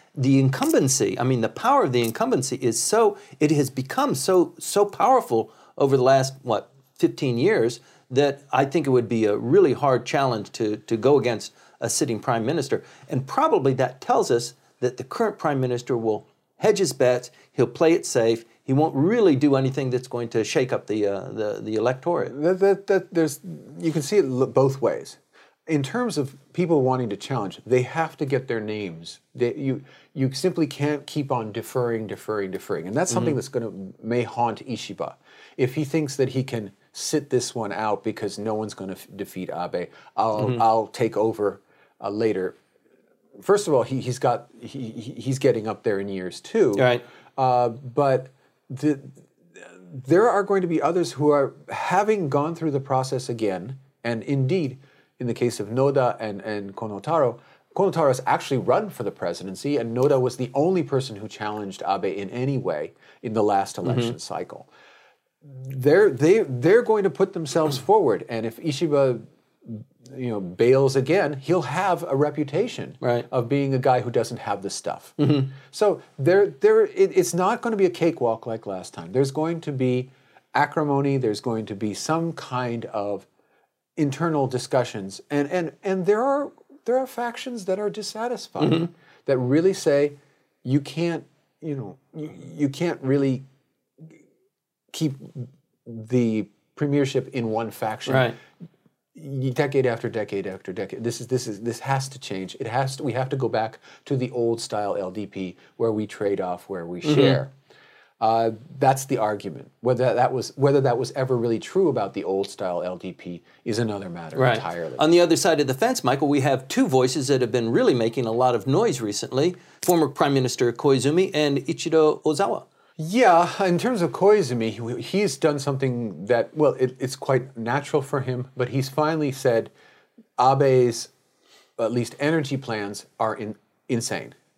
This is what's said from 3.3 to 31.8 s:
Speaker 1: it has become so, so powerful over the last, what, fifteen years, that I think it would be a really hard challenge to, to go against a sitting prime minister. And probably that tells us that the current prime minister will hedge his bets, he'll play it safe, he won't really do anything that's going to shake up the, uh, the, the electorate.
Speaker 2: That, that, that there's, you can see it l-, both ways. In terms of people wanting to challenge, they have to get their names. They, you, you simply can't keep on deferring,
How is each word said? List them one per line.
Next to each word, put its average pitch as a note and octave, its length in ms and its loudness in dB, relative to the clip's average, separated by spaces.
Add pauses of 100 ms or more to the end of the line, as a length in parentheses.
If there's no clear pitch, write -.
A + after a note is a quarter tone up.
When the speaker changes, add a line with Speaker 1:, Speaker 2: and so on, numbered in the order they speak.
Speaker 1:
it D3+ 100 4
has C#3+ 180 2
become F3+ 460 -2
so, F3+ 420 2
so - 280 0
powerful G3+ 680 2 (260)
over C#3 200 4
the C3 60 2
last, C3+ 400 4
what, A2+ 280 -4 (240)
fifteen C3+ 420 0
years, C3 440 2 (280)
that C#3 340 2 (100)
I C#3 120 4
think C#3+ 220 0
it C3+ 40 2
would A#2+ 180 4
be A2+ 160 2
a G#2 120 2
really C3 360 4
hard B2+ 320 2
challenge B2+ 480 0
to, G#2+ 240 -2
to - 200 -4
go C3+ 220 6
against A2+ 340 -2 (280)
a A#2 80 -2
sitting A#2 300 -2
prime A#2 260 -2
minister. C#3 380 -2 (260)
And C3 180 -4
probably G3 480 2
that B2+ 240 -2
tells - 320 0
us A#2+ 220 0 (260)
that B2 180 -2
the B2+ 60 -8
current - 340 -2
prime D3 220 0
minister B2 380 -2
will A2 300 -2 (300)
hedge G#3 200 4
his E3 160 0
bets, B2 380 0 (220)
he'll A#2+ 140 2
play E3 260 4
it - 120 0
safe, A2+ 400 2 (180)
he C3+ 100 -2
won't D3+ 200 2
really F3 420 4
do C#3 200 4
anything C3+ 340 0
that's B2 180 -2
going A#2+ 220 -6
to A2+ 140 0
shake C3 280 0
up A2 160 -2
the, G#2 200 0
uh, G2 240 -4
the, G#2+ 320 -6
the A2 120 -4
electorate. C3 680 -2
Speaker 2:
That, F3+ 160 2
that, G3 280 2
that F#3+ 260 0
there's, D#3+ 260 0 (400)
you E3 120 -2
can D3+ 120 0
see G#3 140 -2
it E3+ 80 6
l-, B2+ 200 0
both C3+ 360 2
ways. E2 360 -2 (480)
In D#3 160 0
terms A3+ 360 -4
of C3+ 180 -4 (180)
people E3+ 300 2
wanting B2+ 260 0
to G2+ 80 -6
challenge, G#2+ 480 -6
they B2+ 160 4
have D#3 360 -4
to D#3 80 -6
get C3+ 220 -2
their A#2 120 -2
names. G#2 640 -8 (120)
They, A#2+ 220 0
you, C3+ 280 -4 (300)
you C3+ 200 0
simply F3 340 0
can't C#3+ 400 -4
keep C#3 240 -4
on A2+ 200 -4
deferring, A2+ 560 -2